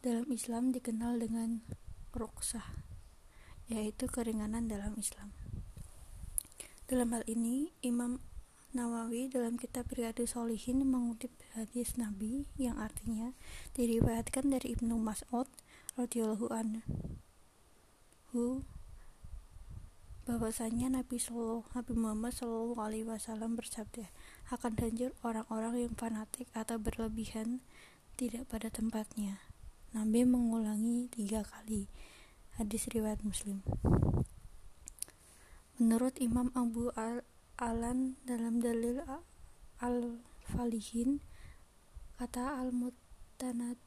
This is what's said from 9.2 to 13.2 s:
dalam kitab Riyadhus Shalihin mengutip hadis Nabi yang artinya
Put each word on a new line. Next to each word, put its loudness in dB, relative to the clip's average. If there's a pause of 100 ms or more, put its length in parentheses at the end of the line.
dalam 2
kitab -4
Riyadhus 0
Shalihin 2
mengutip 2 (160)
hadis -2
Nabi -2
yang 2
artinya -2 (400)